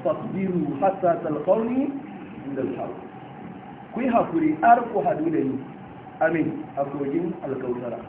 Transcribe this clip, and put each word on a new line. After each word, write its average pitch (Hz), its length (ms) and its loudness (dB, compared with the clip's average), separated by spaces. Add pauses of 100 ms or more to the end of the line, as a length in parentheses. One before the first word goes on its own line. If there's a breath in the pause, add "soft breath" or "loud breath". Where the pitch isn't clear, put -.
"Fasbiru 156 760 0
hatta 185 300 4 (120)
talqawni 226 680 2 (560)
inda 135 140 -4
al-hawd." - 340 -4 (960)
Ku 226 80 -2
yi 262 80 2
hakuri 160 520 4
har 233 180 10 (140)
ku - 60 2
hadu 151 300 2
da - 100 2
ni. 131 200 0 (600)
Amin. 160 420 2 (140)
A 143 80 2
kogin 147 480 -2 (100)
Alkautara. 123 640 -4